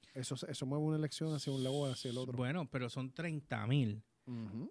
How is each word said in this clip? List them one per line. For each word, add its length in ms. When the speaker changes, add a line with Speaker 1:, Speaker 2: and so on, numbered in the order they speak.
Speaker 1:
eso, 200
eso 180
mueve 180
una 120
elección 360
hacia 200
un 100
lado 140
o 100
hacia 240
el 80
otro. 180
Speaker 2:
Bueno, 320
pero 220
son 220
treinta 560
mil. 340
Speaker 1:
Ujú. 440